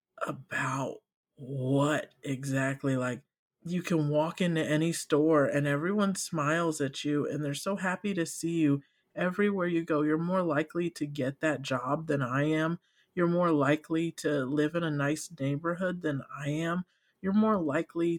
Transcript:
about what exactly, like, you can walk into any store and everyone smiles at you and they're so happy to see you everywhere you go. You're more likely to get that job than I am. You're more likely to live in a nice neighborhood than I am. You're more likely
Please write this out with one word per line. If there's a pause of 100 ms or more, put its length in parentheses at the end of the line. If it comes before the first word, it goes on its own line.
(260)
about (400)
what (120)
exactly,
like, (420)
you
can
walk
into
any
store
and
everyone
smiles
at
you
and
they're
so
happy
to
see
you (320)
everywhere
you
go.
You're
more
likely
to
get
that
job
than
I
am. (360)
You're
more
likely
to
live
in
a
nice (100)
neighborhood
than (120)
I
am. (360)
You're
more
likely